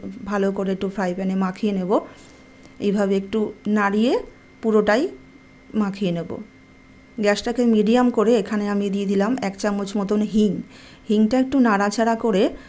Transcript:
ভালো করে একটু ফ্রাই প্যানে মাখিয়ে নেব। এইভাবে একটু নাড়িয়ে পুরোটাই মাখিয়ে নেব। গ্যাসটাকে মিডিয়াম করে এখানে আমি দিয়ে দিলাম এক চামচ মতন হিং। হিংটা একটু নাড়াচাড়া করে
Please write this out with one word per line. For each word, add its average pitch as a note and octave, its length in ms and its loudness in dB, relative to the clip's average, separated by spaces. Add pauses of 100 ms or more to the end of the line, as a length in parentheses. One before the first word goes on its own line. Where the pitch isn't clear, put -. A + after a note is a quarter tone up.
(240)
ভালো G3 280 -2
করে G3 200 -4
একটু F#3+ 160 -4
ফ্রাই F#3+ 260 -4
প্যানে F#3+ 200 -4
মাখিয়ে F#3+ 380 -2
নেব। G3 280 0 (800)
এইভাবে G3+ 380 0
একটু G3+ 360 -2 (140)
নাড়িয়ে G#3 520 2 (440)
পুরোটাই A3 460 2 (680)
মাখিয়ে G3 380 -2
নেব। E3+ 240 -6 (840)
গ্যাসটাকে A3 440 0
মিডিয়াম A#3 460 4
করে A#3 260 4
এখানে G#3 320 -2
আমি G3+ 220 -2
দিয়ে G3 160 -2
দিলাম G3+ 360 0
এক G3 140 -4
চামচ G3+ 400 -4
মতন G#3 260 0
হিং। G#3 400 0 (460)
হিংটা G#3+ 300 2
একটু C4 200 0
নাড়াচাড়া A3 560 2
করে A3+ 360 0 (180)